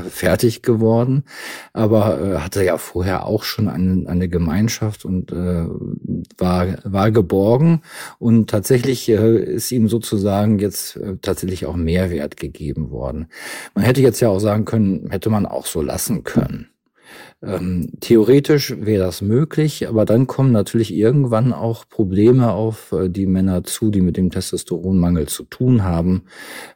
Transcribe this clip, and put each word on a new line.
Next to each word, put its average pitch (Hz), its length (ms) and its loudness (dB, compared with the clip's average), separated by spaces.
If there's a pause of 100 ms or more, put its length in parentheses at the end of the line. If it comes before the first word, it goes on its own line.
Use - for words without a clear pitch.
fertig - 520 0
geworden, 117 640 2 (480)
aber, 107 500 2
äh, 92 180 -2
hatte 92 260 -2
ja 85 120 2
vorher 90 480 -4
auch 107 180 -2
schon 104 260 -2
eine, 90 400 0
eine 87 180 0
Gemeinschaft 90 800 -2
und, 92 260 -6
äh, 87 340 -4 (720)
war, 90 300 0 (160)
war 98 280 0
geborgen. 113 680 4 (380)
Und 113 300 4
tatsächlich, 123 580 0
äh, 110 340 4
ist - 300 -4
ihm 117 160 2
sozusagen 104 720 0
jetzt, - 380 -6
äh, 95 240 -8
tatsächlich 92 440 -4
auch 87 120 -6
Mehrwert 85 580 -2
gegeben 73 560 -8
worden. 67 360 -8 (460)
Man 101 120 0
hätte 127 160 4
jetzt 120 180 4
ja 120 100 4
auch 95 100 2
sagen 104 260 0
können, 101 440 0
hätte 98 200 -4
man 104 160 0
auch 64 200 -8
so 82 160 -6
lassen 71 420 -4
können. - 440 -4 (760)
Ähm, 90 460 -4 (100)
theoretisch 135 800 4
wäre 101 240 0
das 90 180 -4
möglich, 143 680 0
aber 107 160 2
dann 120 220 4
kommen 135 260 2
natürlich 107 400 0
irgendwann 120 580 2
auch 110 380 -4
Probleme 110 640 4
auf, 107 400 -4
äh, 90 160 0
die 98 160 -2
Männer 92 400 0
zu, - 260 -2
die 101 80 2
mit 90 160 2
dem 92 160 0
Testosteronmangel 87 960 -2
zu - 160 -10
tun 127 400 2
haben, 90 400 0 (520)